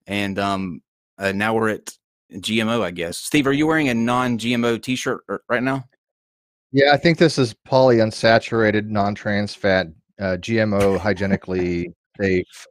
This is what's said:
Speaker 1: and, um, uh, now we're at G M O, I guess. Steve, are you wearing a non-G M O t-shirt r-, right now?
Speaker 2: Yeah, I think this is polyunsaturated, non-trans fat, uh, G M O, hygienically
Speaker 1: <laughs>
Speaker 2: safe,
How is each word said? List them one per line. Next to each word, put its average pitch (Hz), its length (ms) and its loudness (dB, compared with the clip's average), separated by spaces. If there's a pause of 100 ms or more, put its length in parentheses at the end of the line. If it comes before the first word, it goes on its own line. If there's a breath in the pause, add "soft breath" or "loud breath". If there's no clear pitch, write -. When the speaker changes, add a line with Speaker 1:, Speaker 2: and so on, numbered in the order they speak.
Speaker 1:
and, 101 300 -4
um, 95 440 -4 (360)
uh, 98 140 -2
now 107 220 -2
we're 110 160 0
at - 240 -8 (480)
G 107 200 -2
M 110 80 -2
O, 117 140 0
I 87 80 -4
guess. 85 260 -8
Steve, 143 300 0
are 139 60 2
you 151 140 0
wearing 156 220 0
a 120 40 0
non-G 120 600 -2
M 120 120 -2
O 117 120 0
t-shirt 127 520 -6
r-, 101 200 -8
right 120 140 -2
now? 135 220 -4 (880)
Speaker 2:
Yeah, 139 200 6
I 143 40 4
think 165 200 2
this 165 200 4
is 123 160 0 (140)
polyunsaturated, 113 1200 2
non-trans 104 640 -2
fat, 95 320 2 (320)
uh, 95 180 -2
G 113 220 0
M 107 140 2
O, 98 240 4
hygienically 90 960 -2 (120)
Speaker 1:
<laughs> - 140 -16
Speaker 2:
safe, 92 520 -2